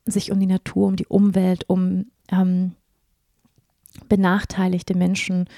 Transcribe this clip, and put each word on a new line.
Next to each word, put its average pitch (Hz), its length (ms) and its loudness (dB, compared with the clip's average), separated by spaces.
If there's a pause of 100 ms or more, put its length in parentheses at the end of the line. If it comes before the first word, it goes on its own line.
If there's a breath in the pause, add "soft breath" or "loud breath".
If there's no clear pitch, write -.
sich - 260 -4
um 196 80 0
die 190 80 2
Natur, 185 400 0
um 190 80 0
die 180 120 -4
Umwelt, 185 640 2
um, 185 380 -2 (240)
ähm, 185 460 0 (1300)
benachteiligte 185 880 0
Menschen 180 600 0